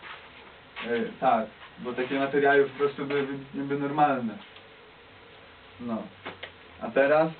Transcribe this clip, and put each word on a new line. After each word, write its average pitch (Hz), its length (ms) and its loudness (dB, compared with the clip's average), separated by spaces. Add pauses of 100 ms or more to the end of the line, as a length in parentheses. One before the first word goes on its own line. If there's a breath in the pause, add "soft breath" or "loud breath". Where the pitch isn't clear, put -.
(920)
Y, 233 200 -2 (100)
tak, 120 260 2 (320)
bo 120 140 -8
takie 131 260 -2
materiały 139 460 4
po 131 140 -10
prostu 143 280 -2
były, 139 200 -2 (280)
były 139 260 -4
normalne. 139 580 0 (1400)
No. 113 220 -6 (800)
A 123 80 -6
teraz, 147 380 4 (120)